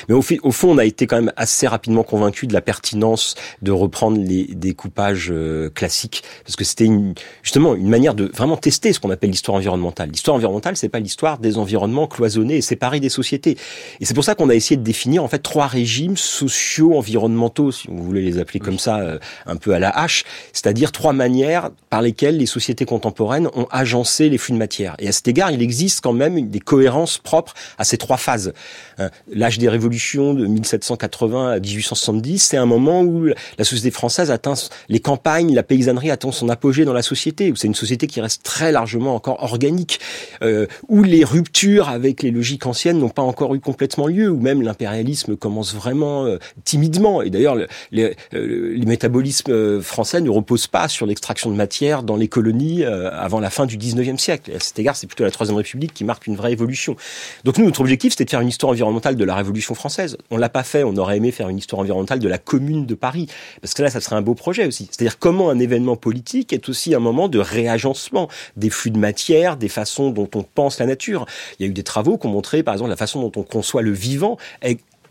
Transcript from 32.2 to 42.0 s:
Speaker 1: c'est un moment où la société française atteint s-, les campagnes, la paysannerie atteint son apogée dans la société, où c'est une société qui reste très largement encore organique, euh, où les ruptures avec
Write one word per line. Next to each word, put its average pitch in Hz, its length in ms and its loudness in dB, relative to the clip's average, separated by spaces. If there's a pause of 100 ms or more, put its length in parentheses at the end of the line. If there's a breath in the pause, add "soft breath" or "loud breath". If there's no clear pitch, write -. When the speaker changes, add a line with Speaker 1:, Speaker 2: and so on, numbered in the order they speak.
Speaker 1:
c'est - 200 2
un 127 80 4
moment 135 340 4
où 170 240 2
la - 400 -2
société 120 260 0
française 147 400 0
atteint 139 220 0
s-, - 160 -6 (220 loud breath)
les 113 100 2
campagnes, 156 540 2
la 120 80 4
paysannerie 131 480 2
atteint 131 220 -4
son 120 180 -2
apogée 139 340 2
dans 147 80 2
la 123 80 2
société, 156 500 -2
où 123 60 0
c'est - 100 -2
une 107 120 0
société 117 300 -2
qui - 120 -8
reste 110 220 -4
très 160 300 0
largement 120 420 0
encore 120 300 -4
organique, 139 560 -2 (420 loud breath)
euh, 107 240 2 (220 loud breath)
où 208 160 8
les 170 180 8
ruptures 175 640 4
avec 131 360 0